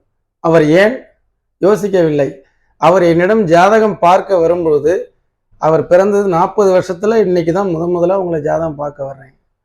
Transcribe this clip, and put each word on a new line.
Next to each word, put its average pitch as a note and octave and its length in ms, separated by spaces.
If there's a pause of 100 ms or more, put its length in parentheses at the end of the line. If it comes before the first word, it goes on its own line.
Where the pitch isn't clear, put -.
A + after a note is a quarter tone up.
(400)
அவர் E3 240
ஏன் F#3+ 400 (580)
யோசிக்கவில்லை? E3+ 760 (380)
அவர் F3 260
என்னிடம் F#3 420
ஜாதகம் G3 540
பார்க்க F#3 380
வரும்பொழுது, E3 760 (440)
அவர் D#3 300
பிறந்தது G3+ 400
நாற்பது F#3 520
வருஷத்துல F#3 360
இன்னைக்கு F3+ 380
தான் G3 140
முத E3+ 240
முதலா F3 280
உங்களை E3+ 240
ஜாதகம் D#3 320
பார்க்க C#3+ 300
வர்றேன். C3+ 320 (280)